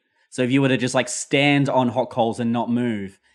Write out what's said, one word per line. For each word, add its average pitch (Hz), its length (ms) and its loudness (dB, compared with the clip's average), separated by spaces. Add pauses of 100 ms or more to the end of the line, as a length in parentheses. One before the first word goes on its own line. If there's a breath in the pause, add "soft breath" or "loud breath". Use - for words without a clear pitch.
(300)
So - 100 -8
if 127 100 0
you 139 120 4
were 135 60 4
to 127 100 2
just, 127 160 -2
like, 123 160 0
stand 143 580 2
on 127 220 2
hot 120 180 -4
coals 113 320 -2
and 117 120 -2
not 120 180 -2
move, 113 480 -4 (160)